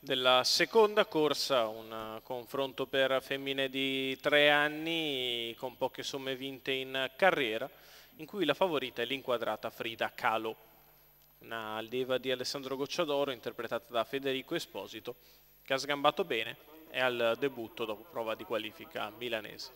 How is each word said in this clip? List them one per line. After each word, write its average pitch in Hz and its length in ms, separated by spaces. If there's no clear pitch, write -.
della 127 420
seconda 208 640
corsa, 139 600
un 110 560
confronto 131 640
per 135 340
femmine 135 480
di 135 540
tre 147 260
anni 147 1080
con 123 180
poche 131 260
somme 135 320
vinte 135 360
in 131 440
carriera, 135 540
in 160 80
cui 180 220
la 143 80
favorita 131 480
è - 20
l'inquadrata 117 640
Frida 113 460
Kahlo, 113 420
una 113 340
allieva 123 420
di 127 140
Alessandro 131 460
Gocciadoro 143 560
interpretata 117 580
da 117 140
Federico 135 500
Esposito, 110 600
che - 120
ha 135 40
sgambato 143 460
bene 123 320
e - 100
al 120 400
debutto 123 460
dopo 107 260
prova 110 240
di 110 100
qualifica 107 680
milanese. 113 600